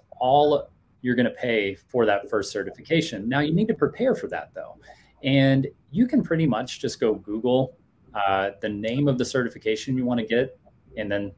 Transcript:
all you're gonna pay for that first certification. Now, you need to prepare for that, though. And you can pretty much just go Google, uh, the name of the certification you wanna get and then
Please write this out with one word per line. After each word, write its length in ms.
all 500
you're 140
gonna 140
pay 460
for 320
that 240
first 200
certification. 760
Now, 120
you 120
need 140
to 80
prepare 400
for 140
that, 260
though. 240
And 440
you 160
can 160
pretty 220
much 340
just 200
go 160
Google, 600
uh, 380
the 80
name 380
of 100
the 80
certification 720
you 80
wanna 200
get 320
and 140
then 260